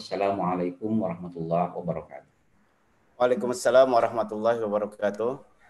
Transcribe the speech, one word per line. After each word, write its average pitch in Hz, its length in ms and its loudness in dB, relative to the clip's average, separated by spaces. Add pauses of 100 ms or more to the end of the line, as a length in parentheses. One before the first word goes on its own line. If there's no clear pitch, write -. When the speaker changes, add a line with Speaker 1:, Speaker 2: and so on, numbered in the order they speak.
Speaker 1:
Wassalamualaikum 92 880 -2
warahmatullahi 87 880 -2
wabarakatuh. 78 560 -10 (840)
Speaker 2:
Waalaikumsalam 123 720 4
warahmatullahi 113 720 2
wabarakatuh. 107 800 -4 (300)